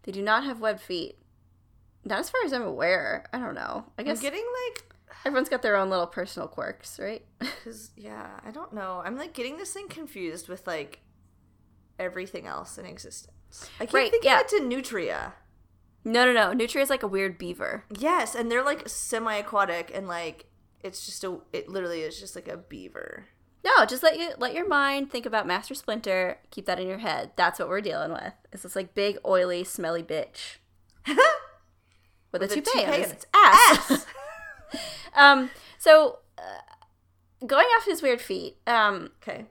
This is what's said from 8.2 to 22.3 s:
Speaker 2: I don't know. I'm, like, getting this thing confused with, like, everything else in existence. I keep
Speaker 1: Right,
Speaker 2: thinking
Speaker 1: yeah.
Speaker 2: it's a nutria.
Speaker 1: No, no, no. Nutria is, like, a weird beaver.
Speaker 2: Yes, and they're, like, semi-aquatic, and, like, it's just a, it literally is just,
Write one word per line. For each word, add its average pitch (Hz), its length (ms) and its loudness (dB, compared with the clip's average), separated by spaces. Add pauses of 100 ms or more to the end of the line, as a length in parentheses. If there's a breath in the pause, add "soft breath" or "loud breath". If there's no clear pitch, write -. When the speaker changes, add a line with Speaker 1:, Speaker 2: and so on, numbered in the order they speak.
Speaker 2:
I 214 60 -14
don't 285 240 -14
know. 185 320 -8
I'm, 214 100 -8
like, 311 180 -12
getting 262 240 -8
this 370 160 -12
thing 392 160 -12
confused 185 600 -12
with, 180 160 -14
like, 160 360 -10 (1000)
everything 180 480 -10
else - 320 -12
in 180 80 -16
existence. - 840 -20 (100)
I 240 60 -6
keep - 80 -8
Speaker 1:
Right, 262 180 2
Speaker 2:
thinking 453 200 4
Speaker 1:
yeah. - 100 6
Speaker 2:
it's - 120 -2
a 403 60 4
nutria. 220 760 -6 (680)
Speaker 1:
No, 233 220 4
no, 247 80 4
no. 208 180 4
Nutria 240 300 -2
is, 269 80 2
like, 262 140 0
a 208 40 -4
weird 190 300 -2
beaver. 180 480 -8 (100)
Speaker 2:
Yes, 277 380 0
and 233 180 -4
they're, 247 140 2
like, 285 240 -4
semi-aquatic, 208 1040 -2
and, 196 140 -8
like, 170 400 -8 (340)
it's 190 240 -12
just - 180 -12
a, 180 160 -8 (140)
it - 160 -8
literally 175 320 -6
is 156 180 -8
just, 190 160 -16